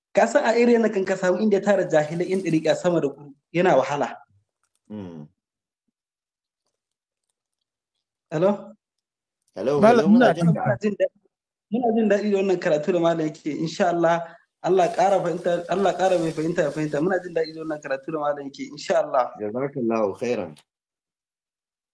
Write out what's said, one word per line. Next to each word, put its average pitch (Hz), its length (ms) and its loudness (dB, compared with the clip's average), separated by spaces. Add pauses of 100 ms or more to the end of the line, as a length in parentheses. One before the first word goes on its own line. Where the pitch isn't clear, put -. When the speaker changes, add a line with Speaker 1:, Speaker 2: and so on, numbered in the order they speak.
(140)
Speaker 1:
Ka 226 120 4
san 226 180 2
a 226 120 2
area 240 220 6
na 220 100 2
kan 208 160 -2
ka 190 120 -2
samu 185 240 0
inda 214 180 2
ya - 60 -4
tara 196 240 2
jahilai 156 420 0
yan 185 100 -2
ɗariƙa 156 360 0
sama 170 240 2
da 156 80 4
guru, - 260 -14 (180)
yana 175 240 2
wahala. 135 400 0 (720)
Speaker 2:
Mm. 87 360 -12 (3000)
Speaker 1:
Hello? 185 400 -2 (840)
Speaker 2:
Hello, 139 260 0
Speaker 3:
Malam, 226 160 6
Speaker 2:
hello, 220 120 4
muna 220 240 6
Speaker 3:
muna - 20 -10
Speaker 2:
jin 170 200 2
ka. - 100 -4
Speaker 1:
Muna 202 160 0
jin 208 160 -2
daɗi, - 220 -2 (520)
muna 240 240 -2
jin 220 140 2
daɗi 202 240 0
da 196 60 2
wannan 190 220 0
karatu 175 320 0
da 175 80 0
malam 165 260 0
yake. 156 260 -8
Insha 165 380 -2
Allah, 170 460 0 (260)
Allah 175 340 2
ƙara 185 240 2
fahimta, 170 480 -4
Allah 185 260 0
ƙara 185 240 2
mai 165 140 -2
fahimta 160 300 -2
ya 147 80 -2
fahimta. 151 300 -4
Muna 180 220 0
jin 175 120 -10
daɗi 160 200 -4
da 160 60 -12
wannan 156 220 -8
karatu 139 300 -8
da 156 60 -4
malam 143 300 -4
yake. 135 140 -14 (100)
Insha 170 320 -2
Allah. 131 360 -2
Speaker 2:
Jazakallahu 113 760 -2
khairan. 107 380 -6 (1400)